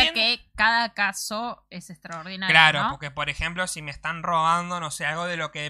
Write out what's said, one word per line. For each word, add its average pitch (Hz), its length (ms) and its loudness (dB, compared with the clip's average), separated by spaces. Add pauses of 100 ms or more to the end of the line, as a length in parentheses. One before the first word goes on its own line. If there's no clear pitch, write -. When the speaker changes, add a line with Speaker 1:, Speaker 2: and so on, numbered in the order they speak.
Speaker 1:
entiende 233 360 0
Speaker 2:
que - 120 -20
cada 233 380 2
caso 208 760 -4
es 180 200 -14
extraordinario, 175 640 -4
Speaker 1:
Claro, 156 300 8
Speaker 2:
¿no? 226 80 0
Speaker 1:
porque, 147 200 -8
por 147 180 -4
ejemplo, 170 380 -4
si 170 140 -8
me 147 100 -12
están 160 320 -8
robando, 170 560 2
no 156 120 -6
sé, 156 140 -6
algo 160 200 -2
de 175 120 -4
lo 156 140 -4
que 151 180 -8